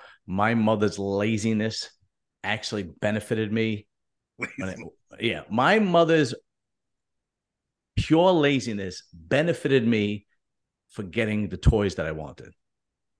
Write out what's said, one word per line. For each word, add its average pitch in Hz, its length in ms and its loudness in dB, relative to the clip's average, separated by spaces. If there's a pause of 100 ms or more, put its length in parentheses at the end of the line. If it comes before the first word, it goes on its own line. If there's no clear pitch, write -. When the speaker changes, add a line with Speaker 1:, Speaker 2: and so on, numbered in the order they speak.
(260)
Speaker 1:
my 101 280 0
mother's 107 440 2
laziness 107 920 -2 (520)
actually 104 420 -6
benefited 107 680 -4
me? 110 340 -2 (500)
When 107 120 -10 (120)
it, 92 180 -8
Speaker 2:
Lazy. - 40 -16 (380)
Speaker 1:
yeah, 95 300 -4
my 135 280 2
mother's 170 560 2 (1600)
pure 170 360 4
laziness 117 680 0 (100)
benefited 131 760 0
me 104 400 0 (600)
for - 140 -12
getting 107 460 -2
the 92 80 -8
toys 104 400 2
that 80 100 -4
I 80 60 -4
wanted. 73 400 -12 (680)